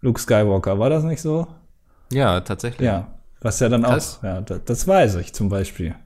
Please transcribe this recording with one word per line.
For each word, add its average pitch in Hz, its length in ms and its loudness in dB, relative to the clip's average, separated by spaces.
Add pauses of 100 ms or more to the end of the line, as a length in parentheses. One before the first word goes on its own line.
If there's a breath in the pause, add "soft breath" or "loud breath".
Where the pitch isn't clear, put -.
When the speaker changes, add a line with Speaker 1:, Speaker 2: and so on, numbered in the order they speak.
Speaker 1:
Luke 123 200 0
Skywalker. 98 560 2
War 107 140 2
das 156 120 0
nicht 160 180 -4
so? 160 260 -2 (640)
Speaker 2:
Ja, 113 300 2
tatsächlich. 117 440 -4
Speaker 1:
Ja, 101 320 -2 (240)
was 113 180 -2
ja 127 100 4
dann 117 140 4
Speaker 2:
Krass. 123 360 0
Speaker 1:
auch, - 40 -12
ja, 95 180 -6
da, 92 220 -8
das - 240 -2
weiß 165 280 6
ich 85 180 -6
zum 101 160 -2
Beispiel. 92 460 -4 (100)